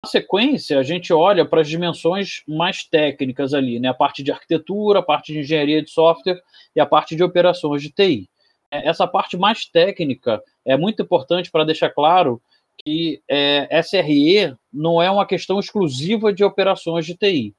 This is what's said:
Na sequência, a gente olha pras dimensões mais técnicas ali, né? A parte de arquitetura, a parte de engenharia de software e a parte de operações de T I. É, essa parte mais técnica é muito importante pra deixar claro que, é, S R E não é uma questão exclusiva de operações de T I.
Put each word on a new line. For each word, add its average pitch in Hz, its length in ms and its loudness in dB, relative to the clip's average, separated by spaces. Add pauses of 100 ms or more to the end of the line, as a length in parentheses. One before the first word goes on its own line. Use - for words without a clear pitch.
Na - 40 -16
sequência, 214 680 -2
a 131 60 0
gente 175 280 -4
olha 170 320 4
pras 156 240 0
dimensões 170 800 -4
mais 165 380 -4
técnicas 139 680 -2
ali, 127 280 -2
né? 127 80 -2
A 131 60 -2
parte 143 280 -2
de 139 80 -4
arquitetura, 196 720 0
a - 20 -12
parte 156 300 -2
de 151 80 -6
engenharia 151 420 0
de - 80 -14
software 165 500 2 (360)
e - 20 2
a 143 80 4
parte 151 300 0
de 175 80 2
operações 175 580 0
de 151 80 -12
T 196 180 2
I. 107 220 -4 (400)
É, 147 180 -4
essa 175 200 0
parte 190 280 -4
mais 208 300 0
técnica 143 720 0 (240)
é 135 120 2
muito 208 260 -2
importante 175 480 -2
pra 156 140 0
deixar 156 260 0
claro 151 500 2 (440)
que, 160 440 -4
é, 143 380 0 (100)
S - 200 0
R 151 420 4
E 160 180 -2 (160)
não 165 300 0
é 180 80 2
uma 196 160 0
questão 190 320 -4
exclusiva 196 720 -2
de 190 120 2
operações 185 600 -2
de 170 120 -12
T 202 120 -2
I. 120 300 -2